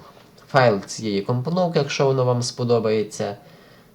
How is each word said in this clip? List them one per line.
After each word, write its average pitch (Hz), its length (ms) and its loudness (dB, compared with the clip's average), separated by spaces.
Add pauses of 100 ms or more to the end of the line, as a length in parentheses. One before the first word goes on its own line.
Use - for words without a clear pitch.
(480)
файл 117 340 4
цієї 104 400 -4
компоновки, 165 580 -2
якщо 143 260 0
воно 135 200 2
вам 123 180 0
сподобається. 110 920 -2 (580)